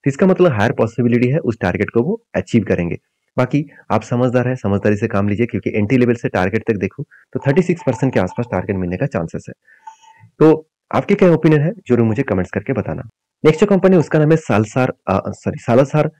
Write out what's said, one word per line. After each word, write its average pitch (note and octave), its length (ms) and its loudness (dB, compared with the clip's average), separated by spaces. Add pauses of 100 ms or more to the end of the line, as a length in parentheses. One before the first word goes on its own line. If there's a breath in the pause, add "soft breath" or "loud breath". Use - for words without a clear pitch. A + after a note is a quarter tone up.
तो - 40 -2
इसका C#3+ 180 0
मतलब F#3 260 4
हायर G#2+ 200 0
पॉसिबिलिटी A#2+ 560 0
है C#3 100 0
उस A2 220 -4
टारगेट F#2 300 -2
को A#2 120 0
वो F#3+ 220 -6 (100)
अचीव F#2+ 300 0
करेंगे। F2 320 -2 (420)
बाकी C#3+ 320 -2 (200 loud breath)
आप A2 120 0
समझदार B2 460 0
हैं, B2+ 60 -2
समझदारी G#2 420 0
से G#2 100 -2
काम G#2 220 -2
लीजिए G#2 180 -2
क्योंकि - 280 -6
एंट्री G#2+ 240 0
लेवल A#2+ 160 2
से C3 140 -6
टारगेट F#2+ 400 -2
तक A2+ 60 0
देखो G2+ 280 -6 (300 soft breath)
तो B2+ 140 -6
थर्टी C#3+ 160 2
सिक्स F3 240 -4
परसेंट B2+ 280 -2
के A#2+ 60 0
आसपास F2+ 320 -4
टारगेट G2 240 -4
मिलने F2+ 200 -4
का B2+ 100 -4
चांसेस F2 420 -8
है। - 60 -16 (840 loud breath)
तो D#3 320 4 (240)
आपके G3+ 200 0
क्या G3 160 4
ओपिनियन D#3 320 4
है E3 100 0
जरूर A#2+ 340 0
मुझे A2+ 160 0
कमेंट्स F#2 280 -4
करके - 220 -6
बताना। D3+ 300 -6 (420)
नेक्स्ट D#3 160 4
जो G#3+ 60 4
कंपनी F#3+ 300 4
उसका D#3+ 220 2
नाम D3+ 120 4
है D#3+ 60 4
सालसार, B2+ 560 0 (160)
अ, F#2+ 200 0
सॉरी, G2 300 -8
सालासार C#3+ 500 2 (120)